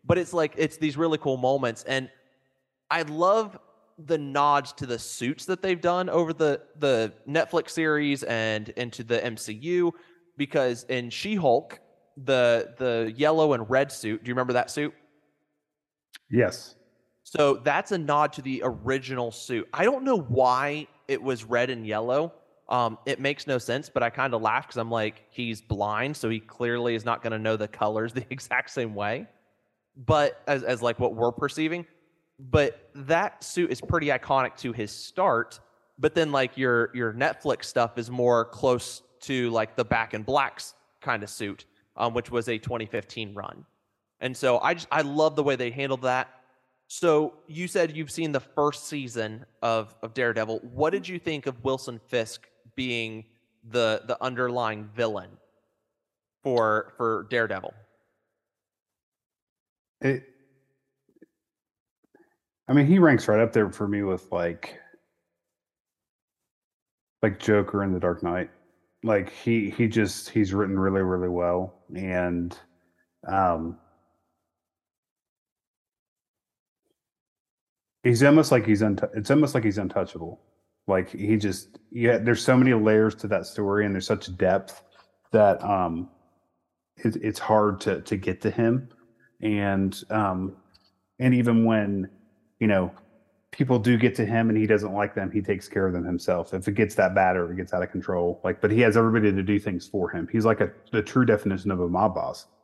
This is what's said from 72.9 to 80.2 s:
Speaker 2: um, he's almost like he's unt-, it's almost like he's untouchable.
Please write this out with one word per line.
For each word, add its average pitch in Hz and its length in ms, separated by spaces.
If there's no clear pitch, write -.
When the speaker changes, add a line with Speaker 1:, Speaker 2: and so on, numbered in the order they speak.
Speaker 2:
um, 90 520
he's 120 180
almost 147 300
like 120 140
he's 107 160
unt-, 101 200
it's 107 180
almost 143 240
like 113 80
he's 104 140
untouchable. 92 640